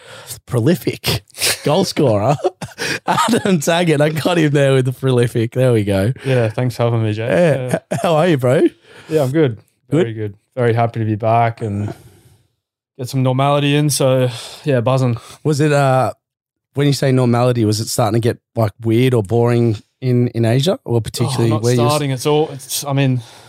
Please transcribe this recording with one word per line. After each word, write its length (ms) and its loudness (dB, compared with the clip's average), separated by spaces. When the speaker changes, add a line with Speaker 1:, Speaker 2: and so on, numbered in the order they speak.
Speaker 1:
prolific 760 -2
<laughs> 220 -4
goal 200 2
scorer, 520 0
<laughs> 360 -8
Adam 540 0
Taggart. 400 0
I 100 2
got 280 -2
him 140 2
there 220 4
with 120 2
the 60 -2
prolific. 600 0
There 200 2
we 120 2
go. 280 0
Speaker 2:
Yeah, 260 0
thanks 260 -4
for 80 0
having 180 0
me, 100 -2
Jay. 160 -8
Speaker 1:
Yeah. 280 2
Speaker 2:
Yeah. 100 -2
Speaker 1:
H-, 100 -4
how 140 0
are 120 2
you, 80 2
bro? 260 2
Speaker 2:
Yeah, 140 0
I'm 100 -2
good. 240 0
Speaker 1:
Good? 120 2
Speaker 2:
Very 120 -6
good. 220 -8
Very 200 0
happy 260 -2
to 60 -2
be 100 -2
back 440 0
and 340 -6
get 100 -8
some 140 -2
normality 540 2
in. 140 2
So, 380 2
yeah, 160 2
buzzing. 360 0
Speaker 1:
Was 160 0
it, 120 2
uh, 400 2
when 120 0
you 60 4
say 200 0
normality, 520 2
was 160 0
it 80 -6
starting 320 0
to 60 0
get, 120 -2
like, 260 0
weird 340 2
or 80 2
boring 540 2
in, 280 0
in 160 -2
Asia 400 0
or 160 -2
particularly 500 -2
Speaker 2:
Oh, 40 2
not 80 -2
Speaker 1:
where 120 2
you're 120 2
s- 40 2
Speaker 2:
starting. 200 -2
It's 160 -6
all, 240 0
it's, 340 -10
I 80 -6
mean, 280 2